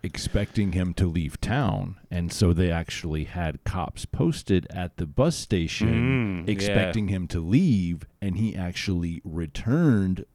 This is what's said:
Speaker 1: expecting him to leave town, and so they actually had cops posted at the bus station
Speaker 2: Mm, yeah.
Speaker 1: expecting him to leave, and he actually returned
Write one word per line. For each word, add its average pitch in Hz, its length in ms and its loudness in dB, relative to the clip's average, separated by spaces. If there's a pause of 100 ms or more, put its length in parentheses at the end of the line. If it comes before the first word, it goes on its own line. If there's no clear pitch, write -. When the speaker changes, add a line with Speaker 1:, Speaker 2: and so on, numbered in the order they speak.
Speaker 1:
expecting 101 680 -2
him 90 220 0
to 92 140 2
leave 80 320 -2
town, 98 560 -2 (140)
and 87 220 -2
so 87 200 6
they 87 180 2
actually 78 540 -4
had 82 400 -4
cops - 400 -6
posted - 640 0
at 90 260 -6
the 87 100 -4
bus 139 300 2
station 110 1080 0
Speaker 2:
Mm, - 20 -10
yeah. 107 60 2
Speaker 1:
expecting 98 560 0
him 92 200 0
to 87 120 -2
leave, 92 640 2 (160)
and 95 140 -2
he 110 200 0
actually 87 680 -4
returned 95 1000 2 (100)